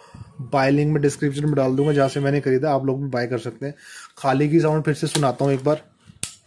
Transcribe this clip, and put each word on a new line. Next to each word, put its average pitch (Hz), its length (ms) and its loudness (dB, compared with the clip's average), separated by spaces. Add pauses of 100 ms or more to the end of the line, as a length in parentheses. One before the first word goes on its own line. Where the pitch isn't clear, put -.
(400)
बाय 135 300 0
लिंक 147 220 2
में 143 100 0
डिस्क्रिप्शन 143 420 -2
में 151 100 2
डाल 131 220 2
दूंगा 147 160 2
जहाँ 139 160 4
से 143 120 -4
मैंने 139 200 0
खरीदा, 135 320 0
आप 135 140 0
लोग 135 160 -2
भी 139 60 -6
बाय 123 180 -2
कर 120 120 -4
सकते 117 280 -10
हैं। 147 80 -10 (440)
खाली 139 300 2
की 160 120 4
साउंड 156 240 0
फिर 151 100 0
से 160 120 -4
सुनाता 139 380 0
हूँ 139 80 2
एक 131 120 -2
बार, 151 200 0 (640)